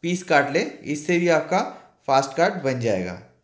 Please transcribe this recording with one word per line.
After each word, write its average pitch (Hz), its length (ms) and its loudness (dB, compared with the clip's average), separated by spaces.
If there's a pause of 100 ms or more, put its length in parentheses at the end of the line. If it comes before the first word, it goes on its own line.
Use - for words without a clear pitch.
पीस 180 200 -2
काट 139 280 2
ले, 156 100 0
इससे 160 580 -4
भी 175 100 2
आपका 170 320 2 (460)
फास्ट 135 300 2
कार्ड 185 180 2
बन 135 260 -2
जाएगा। 92 320 0 (320)